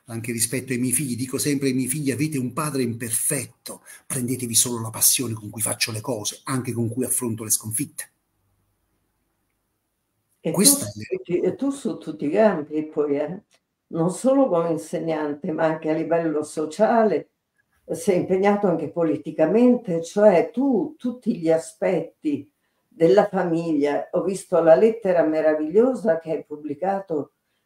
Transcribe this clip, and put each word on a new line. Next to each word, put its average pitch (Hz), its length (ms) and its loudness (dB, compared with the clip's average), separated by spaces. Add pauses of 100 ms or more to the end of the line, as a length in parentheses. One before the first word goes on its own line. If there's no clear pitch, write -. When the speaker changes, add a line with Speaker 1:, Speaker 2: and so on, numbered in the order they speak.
Speaker 1:
anche 113 260 -8
rispetto 123 420 -4
ai 120 60 -2
miei 127 120 -2
figli, 127 240 -2
dico 131 220 -6
sempre 139 300 -2
ai 131 60 0
miei 131 140 -2
figli: 139 240 -4
"Avete 151 260 -4
un 123 140 -4
padre 143 300 -4
imperfetto, 117 1040 -6 (240)
prendetevi 120 480 -4
solo 120 260 0
la 113 80 -8
passione 113 440 0
con 107 160 -10
cui 110 120 -12
faccio 117 300 -4
le 107 100 -8
cose, 107 440 -6
anche 127 260 -4
con 113 180 -2
cui 120 160 -4
affronto 113 380 -4
le 107 80 -4
sconfitte." - 580 -6 (2250)
Speaker 2:
E 170 100 -6
tu 156 60 -2
Speaker 1:
Questa 277 320 4
Speaker 2:
su - 120 -12
Speaker 1:
è - 160 -8
Speaker 2:
tutti, 175 240 -4
e 180 160 0
tu 277 140 -4
su 196 280 -6
tutti - 280 -10
i 147 60 -2
campi, 165 560 2
poi, 147 300 0
eh? 165 240 -6 (460)
Non 170 240 0
solo 262 380 2
come 170 220 2
insegnante, 156 800 -4
ma 160 140 0
anche 160 240 -2
a 156 40 0
livello 156 500 -2
sociale, 214 840 0 (640)
sei 180 260 0
impegnato 196 500 2
anche 160 220 0
politicamente, 165 1120 2
cioè 190 500 6
tu 247 460 0
tutti 233 400 -4
gli 160 140 2
aspetti - 1000 -2 (360)
della 196 400 4
famiglia. 165 840 0
Ho 165 100 0
visto 180 380 -2
la 165 140 8
lettera 190 480 4
meravigliosa 160 960 2
che 160 120 -8
hai 147 140 -4
pubblicato 151 880 -6 (320)